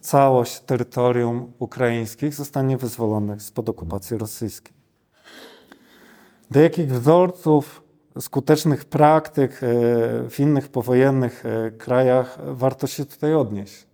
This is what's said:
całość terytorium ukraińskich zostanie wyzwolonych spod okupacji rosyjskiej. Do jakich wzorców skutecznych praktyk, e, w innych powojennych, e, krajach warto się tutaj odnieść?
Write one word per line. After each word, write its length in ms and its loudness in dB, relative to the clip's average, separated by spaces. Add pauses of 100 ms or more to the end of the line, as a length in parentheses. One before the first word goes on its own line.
całość 560 2
terytorium 1000 -2
ukraińskich 760 -4
zostanie 440 -4
wyzwolonych 640 -4
spod 280 -8
okupacji 480 -8
rosyjskiej. 560 -10 (1800)
Do 80 4
jakich 340 4
wzorców 880 2 (360)
skutecznych 680 0
praktyk, 680 2
e, 80 -20 (720)
w 100 -14
innych 300 0
powojennych, 760 0
e, 260 -4
krajach 760 0
warto 420 -4
się 180 -8
tutaj 300 -2
odnieść? 580 -4